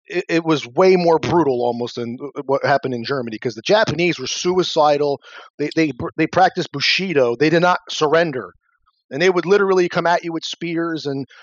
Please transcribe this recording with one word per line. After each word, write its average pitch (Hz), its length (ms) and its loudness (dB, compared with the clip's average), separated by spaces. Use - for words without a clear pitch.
it, 180 220 -6
it 170 160 0
was 156 220 0
way 185 300 4
more 165 220 4
brutal 139 440 2
almost 120 320 -4
than, 120 280 -6
uh, 143 240 -10
what 135 200 0
happened 139 260 0
in 117 120 -6
Germany, 117 340 -6
'cause 117 160 -6
the 107 100 -14
Japanese 175 540 0
were 127 80 -10
suicidal. 151 920 0
They, 143 180 -4
they, 160 160 2
they 156 80 2
practiced 175 460 0
Bushido. 143 680 0
They 151 120 2
did 165 120 4
not 180 160 2
surrender. 151 640 -2
And 139 120 -4
they 185 80 6
would 175 160 -2
literally 190 420 2
come 170 180 -4
at 170 180 2
you 170 80 -8
with 160 120 -8
spears, 165 600 -6
and, 139 180 -4